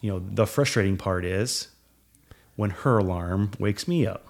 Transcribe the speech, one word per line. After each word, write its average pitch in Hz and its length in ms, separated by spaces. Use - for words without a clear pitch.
You 104 100
know, 95 80
the 101 260
frustrating 101 520
part 90 280
is 98 440
when 107 160
her 123 280
alarm 92 600
wakes 104 280
me 175 200
up - 220